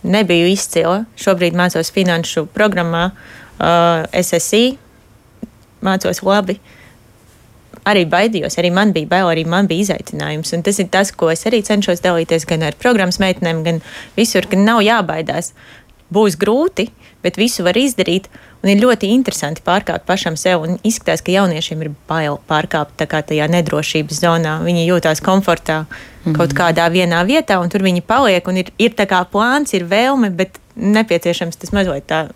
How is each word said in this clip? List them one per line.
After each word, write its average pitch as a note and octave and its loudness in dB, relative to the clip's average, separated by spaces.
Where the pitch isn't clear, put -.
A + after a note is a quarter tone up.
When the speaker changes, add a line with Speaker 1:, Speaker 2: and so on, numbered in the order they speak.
Speaker 1:
nebiju F3+ 2
izcila. F#3+ 0
Šobrīd F3+ 0
mācos F3 0
finanšu E3+ 0
programmā, F3+ 0
uh, E3+ 2
S F3+ 0
S E3 0
I, B3+ 2
mācos F#3+ -2
labi. G3 0
Arī F#3+ 2
baidījos, F3+ 0
arī F3 0
man G3 2
bija D#3 -2
bail, F#3 2
arī E3 0
man F3+ 0
bija E3+ 0
izaicinājums. D3+ -6
Un E3 -2
tas G3+ 0
ir F#3 0
tas, G3 0
ko E3 0
es - -4
arī A3+ 2
cenšos G3+ 0
dalīties E3 0
gan D#3+ -2
ar D3+ -6
programmas G3 2
meitenēm, F3 -2
gan E3 -2
visur, G3+ 0
ka - 0
nav A3 4
jābaidās. E3+ -2
Būs G3 2
grūti, A#3 0
bet F3+ -4
visu A3 -2
var F3+ 2
izdarīt, G#3 0
un G3 2
ir G3+ 4
ļoti A#3 2
interesanti F3 -2
pārkāpt - -2
pašam F3+ -2
sev, F3 0
un F3 -4
izskatās, F3 -2
ka F3+ -4
jauniešiem E3+ 0
ir D3+ -8
bail D3+ -2
pārkāpt D3+ -2
tā D#3 -2
kā D#3 -2
tajā D3+ -2
nedrošības D#3 -2
zonā. E3 0
Viņi E3+ 0
jūtās E3 0
komfortā E3+ 0
Speaker 2:
Mhm. E3 0
Speaker 1:
kaut D#3 0
kādā E3+ 2
vienā E3+ 2
vietā, G#3+ 2
un F3 -2
tur G3+ 0
viņi F3+ 2
paliek, A3 2
un F#3 -2
ir, F3+ -4
ir A3+ 2
tā G3+ 0
kā F#3+ 0
plāns, B3 0
ir F3+ -2
vēlme, A3 2
bet F#3+ -4
nepieciešams F#3 0
tas - -12
mazliet F#3 -2
tā D#3 -2